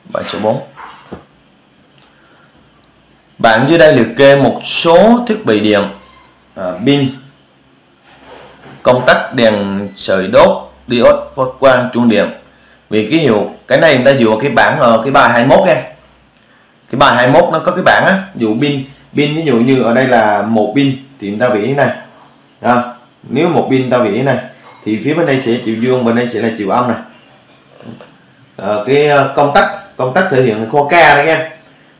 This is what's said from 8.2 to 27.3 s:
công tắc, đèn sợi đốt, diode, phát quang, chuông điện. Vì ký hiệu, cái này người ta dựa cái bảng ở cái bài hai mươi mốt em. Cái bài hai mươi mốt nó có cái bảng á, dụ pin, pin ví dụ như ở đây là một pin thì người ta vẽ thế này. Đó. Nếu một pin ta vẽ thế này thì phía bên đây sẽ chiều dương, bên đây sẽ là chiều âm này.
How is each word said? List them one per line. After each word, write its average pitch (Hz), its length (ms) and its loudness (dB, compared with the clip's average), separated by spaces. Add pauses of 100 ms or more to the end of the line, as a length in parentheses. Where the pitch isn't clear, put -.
công 127 240 0
tắc, - 280 0
đèn 101 640 -2
sợi 95 300 -4
đốt, 160 460 0 (160)
diode, 120 300 2 (180)
phát 135 60 -4 (180)
quang, 127 340 2
chuông 120 140 0
điện. 104 180 2 (640)
Vì 107 200 -2
ký 165 80 0
hiệu, 107 320 0 (180)
cái 143 120 2
này 156 160 4
người 131 160 4
ta 127 60 0
dựa 110 220 2
cái 139 100 -4
bảng 120 280 0
ở 117 240 2
cái 135 100 -4
bài 123 180 4
hai 120 160 0
mươi 156 100 4
mốt 185 120 2
em. 151 100 2 (1120)
Cái 127 80 -6
bài 135 180 2
hai 123 140 2
mươi 156 100 4
mốt 180 120 0
nó 160 60 -2
có 175 140 -4
cái 185 120 -6
bảng 117 220 2
á, 190 160 0 (120)
dụ 113 260 -2
pin, 143 240 -2 (300)
pin 147 220 -2
ví 160 80 -4
dụ 127 120 2
như 127 260 2
ở 113 120 0
đây 131 120 2
là 107 360 0
một 110 340 -2
pin 139 200 0 (240)
thì 101 100 -8
người 107 100 -8
ta 104 80 0
vẽ 104 120 -2
thế 131 140 -2
này. 135 160 0 (720)
Đó. 120 340 -2 (280)
Nếu 156 260 -2
một 143 220 -2
pin 127 200 -2
ta 123 80 0
vẽ 110 120 0
thế 117 120 -2
này 131 140 0 (480)
thì 107 200 -4
phía 147 100 -2
bên 165 120 0
đây 135 200 0
sẽ 117 180 -2
chiều 110 120 -4
dương, 123 280 -2
bên 113 120 0
đây 120 120 -2
sẽ 113 120 -6
là 110 180 -2
chiều 98 120 -6
âm 123 180 0
này. - 100 -4 (1600)